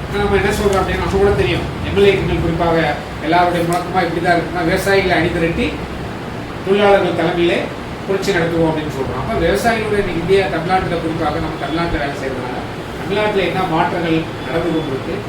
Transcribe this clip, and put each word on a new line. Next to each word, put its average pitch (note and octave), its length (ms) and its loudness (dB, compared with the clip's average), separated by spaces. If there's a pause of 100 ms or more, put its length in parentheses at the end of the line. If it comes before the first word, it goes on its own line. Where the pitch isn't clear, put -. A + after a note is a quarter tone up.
ஆனா, G3 180 -4
நம்ம G3+ 140 2
என்ன G3+ 220 2
சொல்றோம் G3 220 0
அப்படின்னா, F3+ 220 -2
நம்ம F#3 180 0
கூட G3+ 100 4
தெரியும், F3+ 360 0 (200)
எம் G3 120 0
எல் G3+ 120 8
ஏக்கள் E3+ 340 0
குறிப்பாக E3 320 2 (500)
எல்லாருடைய F3 380 4
முழக்கமா F3 420 0
இப்படிதான் E3+ 300 2
இருக்குன்னா, - 280 -2
விவசாயிகளை F#3 520 2
அணிதிரட்டி E3+ 500 0 (1000)
தொழிலாளர்கள் F#3+ 560 4
தலைமையிலே E3+ 380 2 (480)
புரட்சி G3 260 0
நடத்துவோம் E3 380 2
அப்படின்னு D3+ 280 -2
சொல்றோம். B2+ 220 -2
அப்ப - 120 -4 (140)
விவசாயிகளுடைய G#3+ 560 2
இன்னைக்கு E3+ 220 -2
இந்தியா, F#3+ 220 4
தமிழ்நாட்டுல E3+ 500 0
குறிப்பாக D#3 480 -2
நம்ம - 160 -4
தமிழ்நாட்டுல C#3+ 420 -2
வேலை C#3 180 -4
செய்யறதுனால, - 360 -6 (420)
தமிழ்நாட்டுல G3+ 440 0
என்ன E3+ 180 0 (140)
மாற்றங்கள் E3+ 440 2 (260)
நடந்து E3 280 -2
கொண்டிருக்கு C3 440 -2 (120)